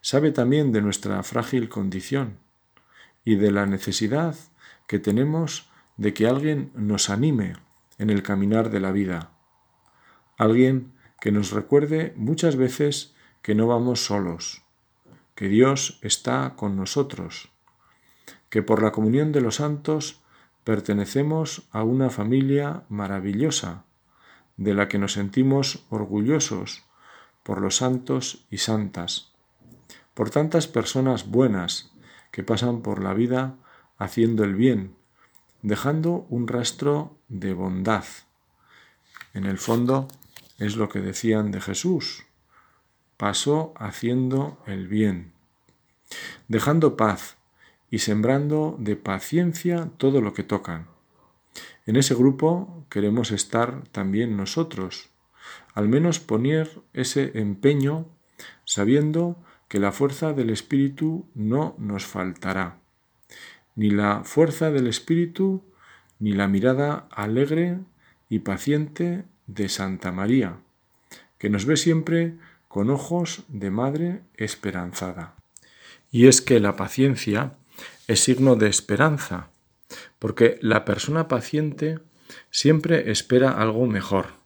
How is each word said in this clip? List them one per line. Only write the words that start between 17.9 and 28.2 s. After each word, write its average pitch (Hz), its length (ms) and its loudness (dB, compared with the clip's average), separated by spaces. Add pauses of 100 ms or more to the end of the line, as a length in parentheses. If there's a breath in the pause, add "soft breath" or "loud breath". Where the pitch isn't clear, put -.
que 110 120 2
por 107 220 4
la 107 80 4
comunión 127 400 2
de 143 80 2
los 120 160 0
santos 147 680 -4 (440 soft breath)
pertenecemos 113 1040 -2
a 107 120 -2
una 127 260 2
familia 135 800 0
maravillosa, 101 960 -4 (720 soft breath)
de 98 160 0
la 101 140 2
que 104 100 -4
nos 98 160 -2
sentimos 131 760 0
orgullosos 107 960 -2 (600 soft breath)
por 98 180 -4
los 95 160 0
santos 127 720 -2